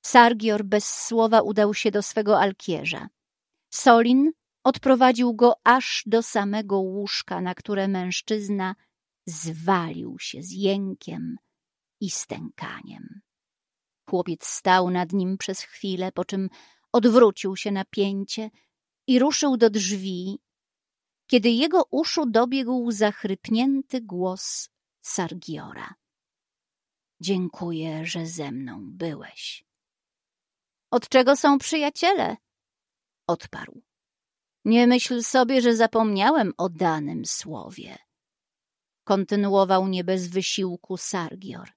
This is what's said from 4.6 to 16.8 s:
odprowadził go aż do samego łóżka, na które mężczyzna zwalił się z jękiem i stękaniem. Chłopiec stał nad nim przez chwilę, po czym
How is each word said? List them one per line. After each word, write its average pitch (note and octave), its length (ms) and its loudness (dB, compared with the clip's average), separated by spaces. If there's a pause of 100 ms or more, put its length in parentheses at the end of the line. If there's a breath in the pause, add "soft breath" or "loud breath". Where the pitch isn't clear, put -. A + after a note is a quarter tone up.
odprowadził B3+ 720 4
go A#3+ 200 6 (100)
aż - 420 4
do A3+ 180 2
samego G3+ 560 -2
łóżka, F#3+ 640 -6
na F3+ 140 -4
które G3 320 -4
mężczyzna G3 880 -4 (500)
zwalił E3 920 -4
się - 240 -12
z F3+ 80 -16
jękiem F#3+ 840 -4 (680)
i G3 80 -6
stękaniem. - 1120 -14 (880)
Chłopiec F3+ 360 -2
stał F#3 440 2
nad F3+ 240 -2
nim F#3+ 240 -2
przez - 240 -8
chwilę, F#3 500 -8
po F3+ 140 -4
czym F#3+ 240 -4 (420 soft breath)